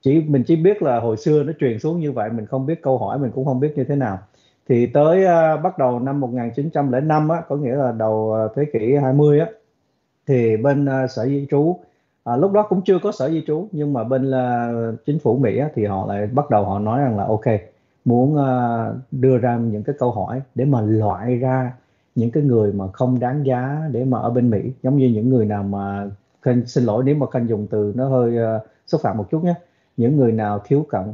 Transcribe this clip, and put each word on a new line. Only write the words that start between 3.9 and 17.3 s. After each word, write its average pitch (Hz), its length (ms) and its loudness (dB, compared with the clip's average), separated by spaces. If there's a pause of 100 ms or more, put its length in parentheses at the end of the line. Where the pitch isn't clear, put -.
nào. 110 220 -2 (500)
Thì 120 180 4
tới, 156 380 4
à, 165 320 4
bắt 160 220 -4
đầu 123 200 2
năm 135 220 -2
một 123 120 -4
nghìn 120 180 -4
chín 143 200 -4
trăm 143 220 0
lẻ 123 80 2
năm 156 280 2
á, 165 200 -2
có 143 80 -4
nghĩa 135 200 -2
là 131 160 0
đầu, 110 420 0
à, 110 80 0 (140)
thế 139 160 0
kỷ 117 300 2
hai 131 100 2
mươi 147 280 6
á, 170 60 0 (800)
thì 117 300 2
bên, 139 300 2
à, 135 200 0
sở 117 200 -4
di 139 240 -2
trú, 151 260 2 (480)
à, 120 120 -2
lúc 190 160 2
đó 208 100 2
cũng 202 220 0
chưa 185 180 4
có - 100 -2
sở 135 180 -4
di 160 160 -4
trú, 190 260 -4
nhưng 147 200 -2
mà 117 120 -2
bên, 131 260 0
à, 123 420 -2 (340)
chính 151 120 -2
phủ 120 200 0
Mỹ 123 200 0
á, 147 160 -2
thì 107 100 0
họ 98 240 -2
lại 101 180 -4
bắt 120 240 -2
đầu 104 140 4
họ 98 140 -2
nói 107 220 -2
rằng 123 160 0
là 98 80 -2
ok, 107 200 -2 (600)